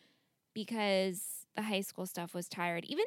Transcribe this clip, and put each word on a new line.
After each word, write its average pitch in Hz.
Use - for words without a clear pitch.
because 196
the 214
high 208
school 185
stuff 175
was 175
tired. 175
Even 339